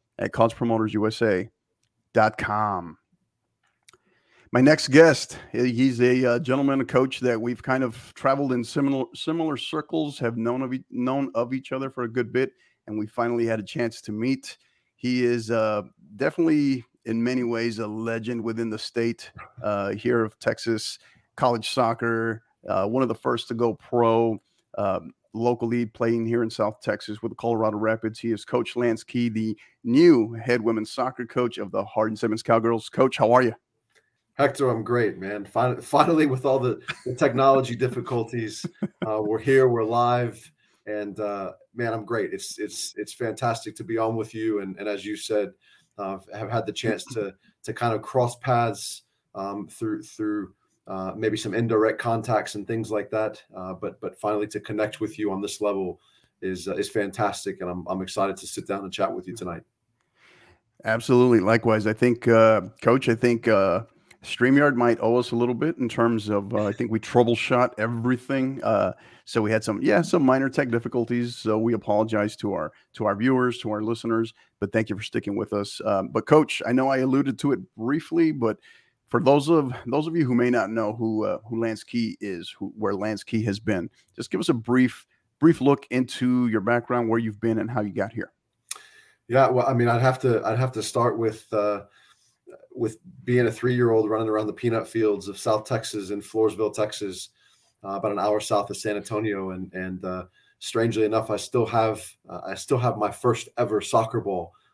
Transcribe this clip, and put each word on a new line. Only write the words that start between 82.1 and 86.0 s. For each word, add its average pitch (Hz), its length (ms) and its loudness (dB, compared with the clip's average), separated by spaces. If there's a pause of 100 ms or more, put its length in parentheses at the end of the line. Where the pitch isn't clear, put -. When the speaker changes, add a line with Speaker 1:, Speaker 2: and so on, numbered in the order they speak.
Speaker 1:
is, 90 380 -8
who, - 200 -10
where 101 180 -2
Lance 104 280 -4
Key 110 200 -2
has 104 160 -2
been, 95 300 -4 (260)
just - 160 -12
give - 100 -2
us - 80 -6
a 156 40 4
brief, 123 520 0 (340)
brief 160 220 6
look 139 300 4
into 127 560 0